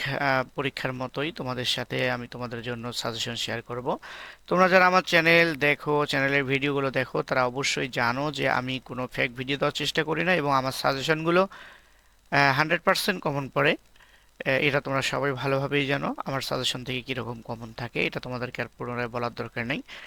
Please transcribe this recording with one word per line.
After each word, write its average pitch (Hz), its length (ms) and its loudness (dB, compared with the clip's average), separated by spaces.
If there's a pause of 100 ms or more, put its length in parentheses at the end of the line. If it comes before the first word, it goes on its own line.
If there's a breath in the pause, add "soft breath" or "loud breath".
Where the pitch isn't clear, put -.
আহ, 135 480 0
পরীক্ষার 135 380 -4
মতোই 131 400 -6
তোমাদের 127 320 -6
সাথে 127 460 -2
আমি 120 180 -4
তোমাদের 120 340 -8
জন্য 120 300 -8
সাজেশন 117 420 -4
শেয়ার 113 280 -6
করব। 123 360 -4 (480 loud breath)
তোমরা 180 220 4
যারা 180 180 8
আমার 180 160 6
চ্যানেল 170 520 6
দেখো, 147 520 2
চ্যানেলের 139 380 2
ভিডিওগুলো 139 460 0
দেখো, 135 320 0
তারা 131 240 2
অবশ্যই 135 420 -2
জানো 127 440 0
যে 135 160 0
আমি 127 360 0
কোনো 127 280 -6
ফেক 131 220 0
ভিডিও 131 220 -4
দেওয়ার 147 160 0
চেষ্টা 147 320 -2
করি 156 200 -2
না 180 100 2
এবং 143 200 2
আমার 131 180 2
সাজেশনগুলো, 160 680 2
আহ, - 1120 0
হান্ড্রেড 156 300 2
পার্সেন্ট 185 400 2
কমন 139 260 -2
পড়ে। 143 240 2
আহ, - 800 -8
এটা 139 300 2
তোমরা 135 220 -2
সবাই 135 300 0
ভালোভাবেই 139 540 0
জানো, 147 280 -2 (100)
আমার 135 160 -4
সাজেশন 127 440 -4
থেকে 127 160 -6
কীরকম 120 400 -6
কমন 113 360 -10
থাকে, 165 300 -4
এটা - 140 -6
তোমাদেরকে 123 420 -8
আর 117 60 -6 (100)
পুনরায় 120 300 -6
বলার 120 260 -4
দরকার 117 320 -6
নেই। 160 160 -4 (240 loud breath)